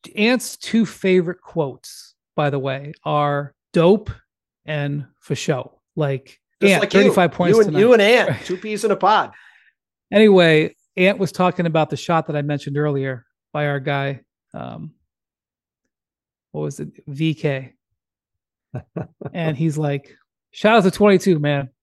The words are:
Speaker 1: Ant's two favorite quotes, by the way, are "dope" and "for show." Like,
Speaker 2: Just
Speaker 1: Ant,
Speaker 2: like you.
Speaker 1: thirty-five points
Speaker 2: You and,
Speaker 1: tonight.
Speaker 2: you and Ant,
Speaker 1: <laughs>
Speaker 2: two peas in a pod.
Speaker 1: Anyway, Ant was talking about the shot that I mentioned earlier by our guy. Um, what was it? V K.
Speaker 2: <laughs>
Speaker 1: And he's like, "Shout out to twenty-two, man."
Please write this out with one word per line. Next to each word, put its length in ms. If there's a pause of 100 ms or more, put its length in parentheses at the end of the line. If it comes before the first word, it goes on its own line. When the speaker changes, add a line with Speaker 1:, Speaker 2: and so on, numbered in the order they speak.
(160)
Speaker 1:
Ant's 400
two 280
favorite 560
quotes, 760 (180)
by 160
the 80
way, 340 (120)
are 500 (180)
"dope" 380 (560)
and 400 (140)
"for 160
show." 420 (160)
Like, 460 (200)
Speaker 2:
Just 120
Speaker 1:
Ant, 100
Speaker 2:
like 100
you. 100
Speaker 1:
thirty-five 280
points 240
Speaker 2:
You 80
and, 60
Speaker 1:
tonight. 120
Speaker 2:
you 120
and 100
Ant, 380
Speaker 1:
<laughs> 40
Speaker 2:
two 120
peas 280
in 60
a 60
pod. 340 (840)
Speaker 1:
Anyway, 600 (220)
Ant 220
was 120
talking 360
about 220
the 80
shot 300
that 100
I 60
mentioned 340
earlier 480 (280)
by 160
our 120
guy. 400 (320)
Um, 400 (1600)
what 120
was 180
it? 80 (180)
V 280
K. 440
Speaker 2:
<laughs> 40 (1500)
Speaker 1:
And 240
he's 220
like, 320 (400)
"Shout 280
out 60
to 60
twenty-two, 480
man." 320 (120)